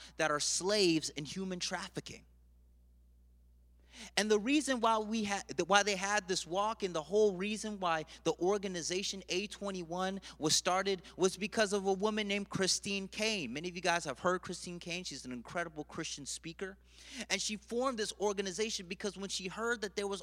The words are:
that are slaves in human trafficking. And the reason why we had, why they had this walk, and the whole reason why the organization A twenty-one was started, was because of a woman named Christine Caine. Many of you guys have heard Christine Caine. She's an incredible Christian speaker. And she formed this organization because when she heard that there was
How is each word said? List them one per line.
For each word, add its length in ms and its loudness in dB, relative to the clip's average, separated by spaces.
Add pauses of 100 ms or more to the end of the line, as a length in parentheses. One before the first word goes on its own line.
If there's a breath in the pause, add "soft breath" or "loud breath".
(180 loud breath)
that 120 4
are 100 2
slaves 720 4
in 160 -6
human 320 -4
trafficking. 640 -6 (1900 loud breath)
And 140 4
the 80 6
reason 420 2
why 200 4
we 240 -2
had, 180 -2 (240)
why 160 8
they 140 2
had 320 0
this 180 0
walk, 380 0
and 100 0
the 80 0
whole 320 4
reason 460 -4
why 260 0 (200 loud breath)
the 140 6
organization 880 0
A 200 0
twenty-one 760 -4 (160 loud breath)
was 180 4
started, 460 2 (140 loud breath)
was 200 4
because 380 2
of 140 0
a 60 6
woman 340 0
named 200 -2
Christine 600 0
Caine. 460 0
Many 160 -4
of 60 -8
you 60 -8
guys 240 4
have 140 -4
heard 240 2
Christine 340 -8
Caine. 260 -6
She's 220 -10
an 60 -8
incredible 540 -6
Christian 420 -8
speaker. 500 -8 (540 loud breath)
And 100 2
she 160 -4
formed 400 -2
this 240 -2
organization 640 -2
because 300 -6
when 120 -6
she 180 -4
heard 340 -2
that 140 -6
there 100 0
was 180 -4